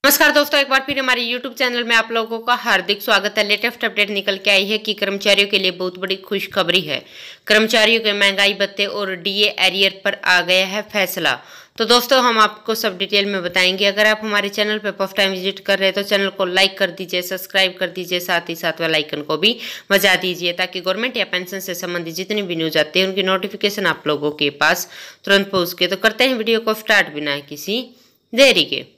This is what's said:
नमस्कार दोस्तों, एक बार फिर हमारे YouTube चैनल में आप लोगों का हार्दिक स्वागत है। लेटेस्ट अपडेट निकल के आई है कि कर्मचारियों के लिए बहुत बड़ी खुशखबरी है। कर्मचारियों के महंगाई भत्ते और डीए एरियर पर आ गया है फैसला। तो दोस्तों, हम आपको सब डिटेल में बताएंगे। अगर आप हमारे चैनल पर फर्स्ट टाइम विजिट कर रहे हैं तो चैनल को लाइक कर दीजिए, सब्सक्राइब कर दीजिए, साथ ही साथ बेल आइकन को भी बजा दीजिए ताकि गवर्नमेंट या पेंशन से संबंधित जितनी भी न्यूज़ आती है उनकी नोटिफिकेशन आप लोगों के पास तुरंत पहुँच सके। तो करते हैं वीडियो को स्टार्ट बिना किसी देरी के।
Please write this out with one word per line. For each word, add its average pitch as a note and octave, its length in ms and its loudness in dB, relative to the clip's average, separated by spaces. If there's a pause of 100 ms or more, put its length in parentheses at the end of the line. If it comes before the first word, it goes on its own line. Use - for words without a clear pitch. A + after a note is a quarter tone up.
(100)
नमस्कार D4 220 4
दोस्तों, D4 280 2
एक C4+ 100 0
बार C4+ 160 2
फिर C#4 120 -4
हमारे B3+ 240 0
YouTube A#3+ 320 -6
चैनल A#3+ 300 -2
में A#3 120 0
आप A3+ 160 2
लोगों A3+ 260 -2
का A#3+ 180 0
हार्दिक G3+ 460 0
स्वागत G3+ 360 0
है। G#3 80 2
लेटेस्ट A3+ 380 -2
अपडेट G#3 260 0
निकल G3 280 -2
के G3 120 0
आई G3 160 4
है G#3+ 120 -2
कि G#3+ 160 -4
कर्मचारियों G3+ 540 0
के G3+ 100 0
लिए F#3+ 140 0
बहुत F3+ 260 -6
बड़ी F#3 200 -4
खुशखबरी F#3+ 640 0
है। D3+ 220 -6 (440)
कर्मचारियों A3 540 4
के G#3+ 140 0
महंगाई G3+ 400 2
भत्ते G3 320 -2
और G3 300 -4
डीए G3 420 0
एरियर F#3+ 460 0
पर G3+ 120 0
आ F3+ 240 2
गया F#3 260 2
है G3+ 180 -4
फैसला। F#3 540 -2 (400)
तो A#3 60 0
दोस्तों, A#3+ 380 4
हम A#3 180 2
आपको G#3+ 340 2
सब G3+ 240 -4
डिटेल G3 280 0
में G3 160 -2
बताएंगे। F#3 440 2
अगर G3+ 200 2
आप G#3+ 160 2
हमारे G3+ 280 0
चैनल G#3+ 280 0
पर G#3 140 -4
फर्स्ट F#3+ 240 -4
टाइम G3 140 2
विजिट F#3+ 300 -4
कर G3 180 0
रहे F#3+ 100 2
हैं F#3 60 0
तो G3+ 100 -2
चैनल G3 260 2
को F#3+ 160 -2
लाइक F#3+ 320 2
कर F#3+ 140 0
दीजिए, F3+ 320 -6
सब्सक्राइब F#3 560 -2
कर F3+ 100 -2
दीजिए, F3+ 300 -4
साथ F3 280 -2
ही E3 80 -6
साथ E3 240 -4
बेल D#3+ 140 0
आइकन D3+ 280 -2
को D#3 160 -2
भी A3 180 0 (340)
बजा G3 280 4
दीजिए F3 360 -2
ताकि F3+ 260 -4
गवर्नमेंट G#3+ 360 -2
या G3+ 100 -2
पेंशन F#3 340 -6
से F#3+ 160 -8
संबंधित F3 400 -6
जितनी G3+ 260 -4
भी F3 140 -4
न्यूज़ D#3+ 220 0
आती D3+ 220 2
है F#3+ 80 2
उनकी F#3+ 160 -2
नोटिफिकेशन F#3+ 640 -2
आप D#3+ 200 0
लोगों D3 260 0
के D3 180 -2 (100)
पास D#3+ 280 2 (360)
तुरंत G3 260 2
पहुँच F3+ 200 0
सके। - 160 0
तो F#3+ 120 -2
करते A3+ 260 2
हैं C4 120 2
वीडियो A3 240 0
को A3 160 0
स्टार्ट G3 380 0
बिना D3 300 -2
किसी G3+ 400 -6 (480)
देरी A3+ 340 6
के। C3 200 -8 (120)